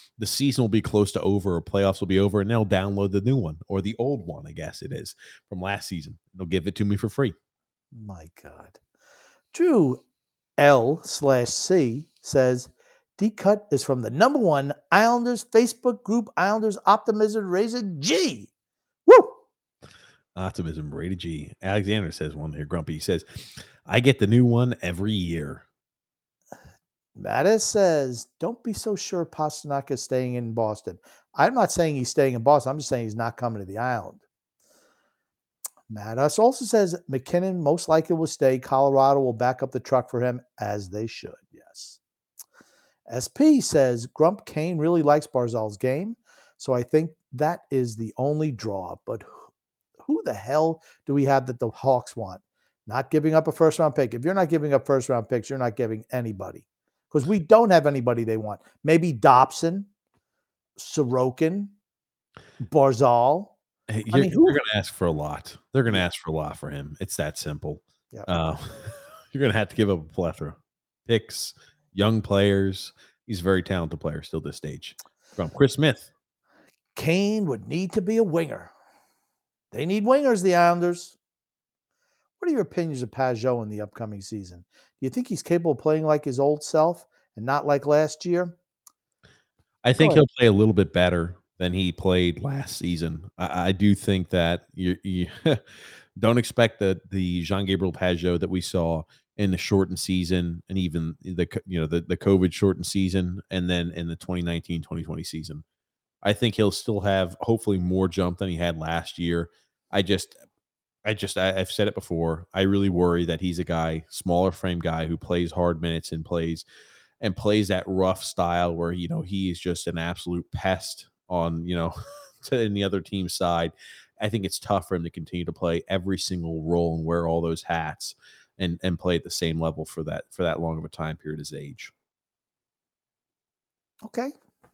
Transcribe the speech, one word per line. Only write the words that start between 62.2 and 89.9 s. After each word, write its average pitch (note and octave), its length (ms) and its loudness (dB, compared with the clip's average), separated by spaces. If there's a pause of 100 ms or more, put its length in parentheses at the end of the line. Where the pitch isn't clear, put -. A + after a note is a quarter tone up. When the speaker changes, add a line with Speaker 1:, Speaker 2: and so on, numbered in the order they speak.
Speaker 2:
Barzal." C3 840 4 (400)
Speaker 1:
Hey, A2 120 -2 (120)
Speaker 2:
I - 40 6
Speaker 1:
you're, G3+ 60 6
Speaker 2:
mean, F3+ 80 2
who A#3+ 140 6
Speaker 1:
they're E3+ 80 6
gonna G#2+ 260 0
ask - 140 -6
for F2+ 140 -2
a E2+ 40 2
lot. D2+ 460 -8 (160)
They're C3+ 100 2
gonna A2 140 0
Speaker 2:
Yeah. F2+ 80 2
Speaker 1:
ask F2 160 -4
for E2 100 -8
a - 20 -4
lot D2+ 240 -6
for - 120 -12
him. D2 320 -12
It's - 160 -8
that D2+ 200 -4
simple. D2+ 460 -10 (280)
Speaker 2:
Yep. - 180 -16
Speaker 1:
Uh, E2 280 -2
<laughs> - 760 -18
you're C#3 100 -4
gonna B2+ 100 4
have G#2 160 0
to - 80 -14
give G#2 140 2
up F2+ 100 2
a D#2 40 -12
plethora. D#2+ 520 -6 (500)
Picks, - 480 -4 (380)
young G#2+ 300 2
players. G2 720 2 (340)
He's G2 140 -8
a - 20 -10
very F#2 180 2
talented E2+ 380 -4
player D#2 240 -6
still - 160 -8
this C#2+ 160 -12
stage. - 400 -14 (380)
From - 160 -6
Chris C#3 240 4
Smith. - 380 0 (840)
Speaker 2:
Kane G3+ 500 0
would A2 220 -6
need E3+ 240 -4
to G#3+ 100 -2
be G#3+ 160 -2
a A3+ 60 4
winger. E3 480 -4 (1000)
They B2 140 -6
need G3+ 200 -2
wingers, B3+ 380 4
the F#3 120 4
Islanders. F3 640 2 (1200)
What F4 80 -4
are E4 60 2
your A#3+ 80 0
opinions E3 400 -4
of B2 100 -8
Pageau B2 520 -2
in G#2+ 60 -10
the G#2 120 -8
upcoming G#2 400 -10
season? F#2 380 -12 (100)
Do - 360 -14
you C3 40 -2
think B3 180 -6
he's F3+ 160 -6
capable E3+ 280 2
of B2 80 0
playing D#3 260 0
like D3+ 180 2
his C3 160 -4
old D3 240 2
self E3+ 420 0 (300)
and A2 100 -10
not C#3+ 200 -2
like C#3+ 200 2
last D3+ 400 2
year? F3 300 -2 (1300)
Speaker 1:
I A#2+ 80 4